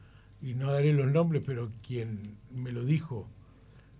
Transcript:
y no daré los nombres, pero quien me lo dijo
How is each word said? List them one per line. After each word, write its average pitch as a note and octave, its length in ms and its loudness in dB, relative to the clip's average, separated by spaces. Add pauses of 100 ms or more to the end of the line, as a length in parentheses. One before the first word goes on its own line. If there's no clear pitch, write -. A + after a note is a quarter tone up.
(420)
y C3 120 -6
no C3+ 180 -2
daré C#3+ 200 6
los C#3 180 4
nombres, E3 340 4
pero A#2+ 260 -4 (160)
quien G#2+ 500 -6 (180)
me B2 180 -6
lo A#2+ 120 -4
dijo C3 420 0 (720)